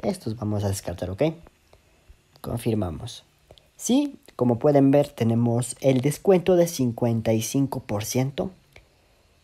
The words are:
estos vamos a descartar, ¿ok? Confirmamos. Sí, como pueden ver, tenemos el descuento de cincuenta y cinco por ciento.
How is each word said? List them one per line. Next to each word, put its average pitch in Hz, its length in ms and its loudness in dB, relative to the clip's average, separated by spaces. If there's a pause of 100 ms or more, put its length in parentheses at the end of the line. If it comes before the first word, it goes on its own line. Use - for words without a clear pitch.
estos 190 320 -6
vamos 107 300 -4
a - 20 0
descartar, 90 420 -6
¿ok? 98 140 -2 (1200)
Confirmamos. 110 800 -6 (540)
Sí, 277 420 -2 (160)
como 120 240 0
pueden 143 320 6
ver, 143 160 4
tenemos 117 720 0
el 135 220 2
descuento 180 560 2
de 170 100 4
cincuenta 117 640 -2
y 113 80 0
cinco 135 380 -2
por 107 240 -6
ciento. 143 480 -4 (920)